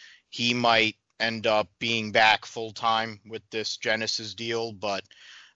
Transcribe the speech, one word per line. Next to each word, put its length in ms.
he 240
might 420
end 260
up 220
being 340
back 340
full 260
time 560
with 220
this 260
Genesis 580
deal. 380
But, 300